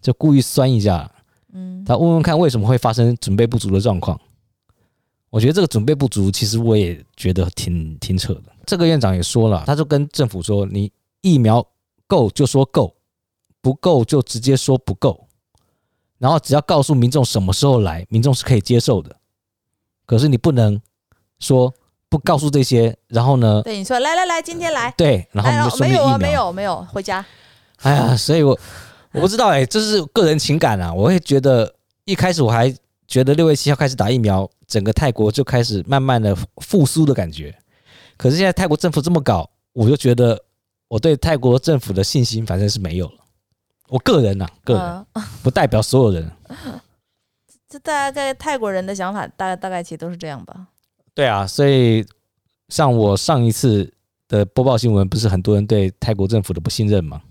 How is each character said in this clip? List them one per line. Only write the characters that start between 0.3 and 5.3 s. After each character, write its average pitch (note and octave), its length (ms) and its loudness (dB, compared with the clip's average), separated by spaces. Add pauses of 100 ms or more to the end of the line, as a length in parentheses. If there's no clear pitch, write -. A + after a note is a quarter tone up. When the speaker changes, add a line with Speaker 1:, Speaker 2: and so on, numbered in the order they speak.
Speaker 1:
意 C#3 60 6
酸 C3 320 0
一 A#2 80 2
下。 F2+ 320 -2 (400)
Speaker 2:
嗯。 F#3 340 -16
Speaker 1:
他 G3+ 120 0
问 E3+ 140 2
问 E3 100 2
看 D#3 180 0
为 E3+ 100 4
什 A#2+ 80 -2
么 G2+ 80 0
会 B2 120 4
发 A2+ 160 0
生 A#2+ 240 2
准 G2 180 -2
备 A#2 100 4
不 A2+ 120 -2
足 G2+ 120 -4
的 F#2+ 120 2
状 G2 180 0
况。 E2+ 180 -4 (1120)